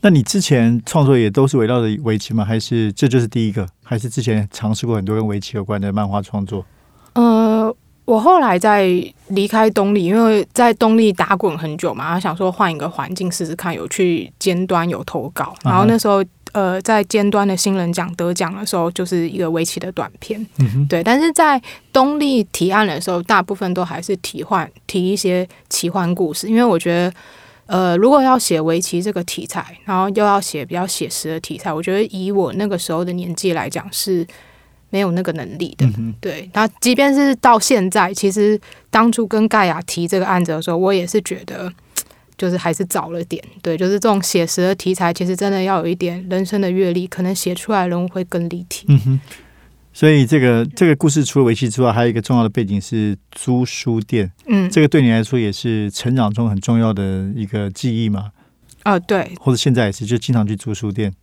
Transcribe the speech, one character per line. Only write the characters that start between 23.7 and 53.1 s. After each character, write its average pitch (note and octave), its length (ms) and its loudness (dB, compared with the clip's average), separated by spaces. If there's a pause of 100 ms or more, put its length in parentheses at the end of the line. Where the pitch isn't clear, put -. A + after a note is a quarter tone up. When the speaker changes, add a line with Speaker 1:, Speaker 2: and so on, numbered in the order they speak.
Speaker 2:
都 F3+ 100 -2
还 E3+ 160 -8
是 F#3+ 180 -4
提 - 260 -10
换-， E3+ 260 -2 (160)
提 F#3 240 -2
一 G3+ 60 0
些 F3+ 320 -2 (200)
奇 - 220 -4
幻 F3 240 -2
故 F3 180 -2
事， F#3 160 -8
因 A3 80 0
为 A#3+ 80 4
我 G#3+ 140 4
觉 E3+ 140 -2
得， F3 220 0 (520)
呃， F#3 320 0
如 A3+ 140 4
果 C#4+ 100 6
要 C4 160 4
写 E3+ 240 0
围 E3 180 0
棋 F3 220 -4
这 G#3 100 -4
个 F3+ 120 -6
题 F3 240 -8
材， - 280 -10 (100)
然 F#3+ 120 -2
后 F#3 120 2
又 G#3 140 0
要 G3+ 160 4
写 D3+ 240 -8
比 - 80 -12
较 F3 140 -4
写 E3+ 240 -6
实 - 200 -8
的 D#3+ 100 -6
题 - 180 -12
材， F3+ 160 -6
我 D#3 80 -4
觉 F#3 100 -4
得 G3 200 2
以 F#3+ 200 -6
我 F#3 220 0
那 G3+ 140 -2
个 F#3 100 -2
时 - 140 -6
候 E3 120 -2
的 F3+ 100 -4
年 F3 200 -6
纪 F3 200 -2
来 D#3 140 -2
讲 E3+ 240 -8
是 F3+ 340 -2 (640)
没 G3 120 -2
有 F#3+ 100 0
那 F3 100 0
个 F3 120 -4
能 D3 120 -8 (140)
力 - 180 -6
的。 C3+ 80 2
Speaker 1:
嗯 A2+ 80 2
哼。 A2+ 280 -6
Speaker 2:
对， B2+ 320 -10
那 G#3+ 140 0 (120)
即 B3 160 2
便 C#4 180 4
是 C#4 220 4
到 A#3 240 6
现 G3+ 320 2
在， F#3+ 220 0
其 G3 180 0
实 G#3 280 2 (300)
当 A3+ 220 4
初 A3+ 160 -2
跟 A3 200 2
盖 G#3+ 180 2
亚 E3 160 -2
提 E3+ 260 -4
这 F#3+ 100 0
个 F#3 80 0
案 F#3 180 2
子 E3+ 100 -2
的 D#3 80 -4
时 F3+ 100 -4
候， E3 60 0
我 F#3 160 2
也 F3+ 120 0
是 G3+ 160 0
觉 F3+ 240 -10
得 F3+ 260 -12 (640)
就 F#3 120 -2
是 F3+ 80 -2
还 E3+ 160 -2
是 F#3+ 120 -4
早 E3+ 240 -6
了 E3+ 160 -8
点。 - 180 -10 (180)
对， E3 140 -4
就 F3+ 100 -2
是 F#3+ 80 0
这 G#3 140 -2
种 G3 160 2
写 E3+ 240 0
实 F3+ 140 -2
的 F#3 120 2
题 F#3 220 -2
材， F3 180 0
其 F3 120 -4
实 F#3 100 -2
真 G3+ 160 -2
的 G3 100 0
要 F#3 180 0
有 E3 80 -4
一 E3+ 60 0
点 F3+ 360 -6
人 F#3 160 0
生 G3+ 160 -2
的 F#3 100 0
阅 F#3 220 0
历， F3+ 120 -2
可 F#3 160 -8
能 F#3 140 -2
写 F3+ 180 -4
出 G3 200 -6
来 G3 80 2
的 F3+ 80 -2
人 F3 120 -2
物 F3+ 60 -4
会 F3+ 160 -6
更 E3+ 240 -4
立 F3 220 -8
体。 - 180 -12
Speaker 1:
嗯 C#3 120 8
哼。 C3 200 0 (720)
所 - 180 4
以 C#3+ 160 6
这 C#3+ 140 4
个， A#2+ 260 4 (100)
这 F#3 100 4
个 D#3 100 6
故 D#3 140 2
事 C#3+ 160 2
除 - 140 0
了 C3 60 6
围 A2+ 80 4
棋 B2 140 0
之 A2+ 140 -2
外， A#2+ 100 4
还 A#2 120 2
有 A#2+ 40 4
一 A#2 60 2
个 A2+ 80 0
重 B2+ 160 0
要 A#2 60 4
的 A2 40 2
背 A2+ 160 -2
景 G2+ 160 -2
是 G#2 380 -2 (140)